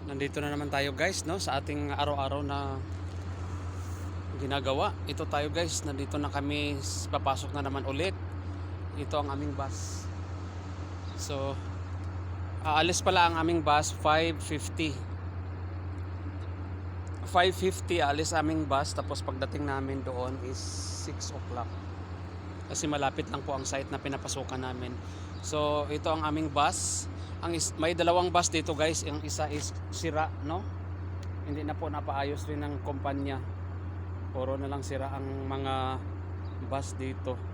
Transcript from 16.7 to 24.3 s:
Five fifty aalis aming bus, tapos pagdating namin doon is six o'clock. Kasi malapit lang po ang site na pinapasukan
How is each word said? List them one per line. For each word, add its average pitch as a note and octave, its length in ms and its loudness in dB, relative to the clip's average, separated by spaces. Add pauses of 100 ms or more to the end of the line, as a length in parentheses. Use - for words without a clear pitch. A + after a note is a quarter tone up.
Five F3+ 240 8
fifty F3 480 2
aalis D3 320 4
aming D#3 320 4
bus, C#3 240 4
tapos C#3 320 -2
pagdating C#3+ 400 -2
namin C3+ 400 0
doon B2+ 320 -2 (160)
is C3 80 -6 (480)
six - 240 -6
o'clock. B2 400 -6 (960)
Kasi D3 240 -2
malapit C#3 400 0
lang C#3+ 160 -2
po C#3 80 -2
ang C3 80 -2
site C#3 240 -2
na C#3 160 -4
pinapasukan C3+ 560 -4